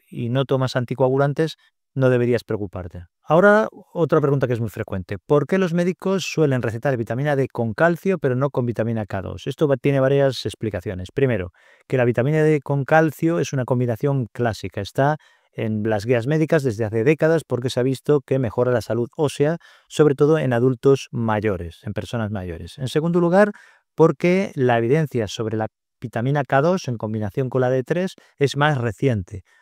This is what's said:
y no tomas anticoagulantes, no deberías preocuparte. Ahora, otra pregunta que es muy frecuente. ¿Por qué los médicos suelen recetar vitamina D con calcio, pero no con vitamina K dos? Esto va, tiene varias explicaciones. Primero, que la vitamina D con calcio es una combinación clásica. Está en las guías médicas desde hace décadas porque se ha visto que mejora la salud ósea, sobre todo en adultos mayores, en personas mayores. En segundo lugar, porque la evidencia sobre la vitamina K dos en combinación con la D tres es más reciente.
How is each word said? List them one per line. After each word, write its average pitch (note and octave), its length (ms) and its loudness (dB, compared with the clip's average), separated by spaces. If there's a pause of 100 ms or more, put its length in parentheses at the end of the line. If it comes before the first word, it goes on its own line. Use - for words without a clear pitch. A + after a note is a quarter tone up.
y B2 200 -6
no C3 160 0
tomas C3 300 -2
anticoagulantes, C3+ 800 0 (380)
no C3 160 2
deberías A#2+ 360 2
preocuparte. F#2+ 600 -8 (180)
Ahora, G#3 460 4 (240)
otra D#3+ 260 2
pregunta C#3 280 2
que B2 60 0
es A2 60 -2
muy A2+ 100 -4
frecuente. G2+ 560 -8
¿Por C#3+ 200 2
qué F#3+ 120 0
los F3+ 160 0
médicos F3+ 500 -2
suelen C3+ 380 0
recetar A#2 360 -2
vitamina C3 380 -2
D C3+ 120 0
con A#2 260 -4
calcio, E3+ 440 0
pero C3 180 -2
no C3+ 140 0
con C3+ 160 -2
vitamina A2+ 400 -2
K G2 160 -6
dos? F#2 260 -10
Esto D3 200 0
va, C#3 100 2
tiene C#3 220 0
varias C3+ 460 2
explicaciones. F#2+ 680 -8
Primero, A2 380 0 (360)
que C3 100 -2
la B2 80 4
vitamina C#3 380 2
D D#3 180 4
con C#3+ 220 -2
calcio D#3+ 560 2
es D3+ 140 -4
una B2+ 120 -2
combinación B2 640 -2
clásica. G#2 500 -4
Está C#3 360 0 (360)
en A2 300 -4
las A2 220 -2
guías A#2+ 220 0
médicas D#3 360 2
desde A2 220 -2
hace A2 180 -2
décadas D#3+ 400 2
porque B2 260 -4
se B2 120 -2
ha - 20 2
visto C3+ 380 0
que C3+ 180 -2
mejora B2 320 0
la A#2 100 0
salud A#2 360 -4
ósea, D3+ 400 0 (320)
sobre D3+ 260 4
todo D3+ 240 4
en C3 140 0
adultos C3 580 2
mayores, G#2+ 720 -2
en G#2+ 80 -8
personas G#2+ 400 -6
mayores. F2 460 -10
En C3+ 100 -6
segundo E3+ 320 0
lugar, E3+ 320 4 (440)
porque F3 600 2
la B2 220 2
evidencia A#2 500 0
sobre A2 300 -4
la A2 100 -2 (320)
vitamina C3 460 -2
K C3+ 160 2
dos F3 260 0
en B2 100 -4
combinación A2 520 -4
con B2+ 120 0
la B2+ 80 2
D C3 140 0
tres F3 320 -4 (220)
es C#3 180 0
más D3 220 2
reciente. A2+ 680 -2 (180)